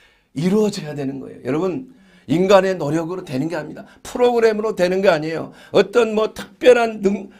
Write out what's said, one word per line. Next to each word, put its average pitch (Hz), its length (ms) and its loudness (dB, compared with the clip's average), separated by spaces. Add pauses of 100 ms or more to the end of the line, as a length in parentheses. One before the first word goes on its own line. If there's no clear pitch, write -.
(340)
이루어져야 185 600 -2
되는 135 260 -8
거예요. 107 240 -16
여러분, 151 500 -4 (320)
인간의 190 500 4
노력으로 165 480 -4
되는 143 240 -6
게 170 80 -8
아닙니다. 151 280 -12 (180)
프로그램으로 226 720 0
되는 185 280 0
게 202 60 2
아니에요. 156 440 -2 (200)
어떤 220 420 2
뭐 214 180 -2
특별한 233 720 2
능-, 202 380 -2